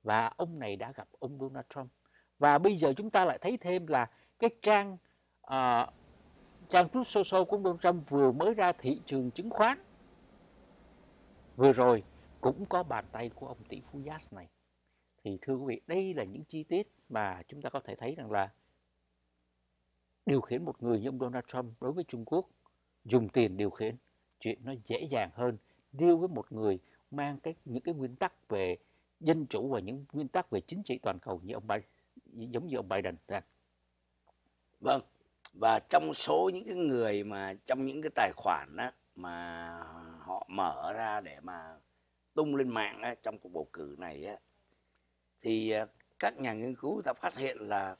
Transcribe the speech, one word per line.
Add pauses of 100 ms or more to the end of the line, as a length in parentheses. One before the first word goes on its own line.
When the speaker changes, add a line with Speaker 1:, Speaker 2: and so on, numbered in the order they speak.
Speaker 1:
Và
ông
này
đã
gặp (100)
ông
Donald
Trump. (500)
Và
bây
giờ
chúng
ta
lại
thấy
thêm
là (280)
cái (120)
trang, (440)
ờ, (800)
trang
Truth
Social
của
ông
Donald
Trump
vừa
mới
ra
thị
trường
chứng
khoán (1800)
vừa
rồi (380)
cũng
có
bàn
tay
của
ông
tỷ (120)
phú
Yas
này. (760)
Thì
thưa
quý
vị,
đây
là
những
chi
tiết (200)
mà
chúng
ta
có
thể
thấy
rằng
là (1700)
điều
khiển
một
người
như
ông
Donald
Trump
đối
với
Trung
Quốc, (580)
dùng
tiền
điều
khiển, (440)
chuyện
nó (140)
dễ (100)
dàng
hơn (360)
deal
với
một
người (320)
mang
cái, (100)
những
cái
nguyên
tắc
về (440)
dân
chủ
và
những
nguyên
tắc
về
chính
trị
toàn
cầu
như
ông
Bi-, (520)
giống
như
ông
Biden. (1600)
Speaker 2:
Vâng. (580)
Và
trong
số
những
cái
người
mà, (100)
trong
những
cái
tài
khoản
á, (240)
mà (520)
họ
mở
ra
để
mà (580)
tung
lên
mạng
á,
trong
cuộc
bầu
cử
này
á, (1040)
thì,
à, (320)
các
nhà
nghiên
cứu
ta
phát
hiện
là